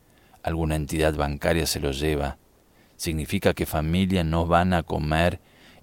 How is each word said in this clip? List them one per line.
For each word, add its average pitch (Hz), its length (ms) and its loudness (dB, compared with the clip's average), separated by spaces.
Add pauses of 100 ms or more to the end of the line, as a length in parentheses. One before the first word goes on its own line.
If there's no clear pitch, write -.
(420)
alguna 82 340 -2
entidad 78 380 0
bancaria 73 520 0
se - 120 -4
lo 73 120 -2
lleva. 71 480 -2 (580)
Significa 85 560 -2
que 82 140 -2
familias 87 580 0
no 82 220 0
van 87 260 4
a 85 120 2
comer 82 580 0 (400)